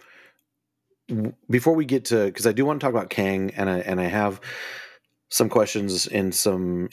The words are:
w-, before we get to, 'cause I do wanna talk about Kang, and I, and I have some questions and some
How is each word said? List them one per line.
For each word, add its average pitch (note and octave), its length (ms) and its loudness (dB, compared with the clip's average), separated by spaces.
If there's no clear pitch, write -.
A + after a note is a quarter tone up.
w-, A2+ 260 -4
before B2 260 4
we D#3+ 100 2
get C3 220 0
to, G#2 260 2
'cause - 140 0
I A2+ 60 6
do B2 120 2
wanna D3 160 0
talk C#3 100 0
about A2 200 -2
Kang, F#2+ 460 0
and G2 140 0
I, F2+ 100 0
and F#2 200 -2
I F2+ 60 0
have G2 340 0
some A2+ 200 2
questions G2+ 600 0
and F#2+ 260 -2
some F2+ 580 0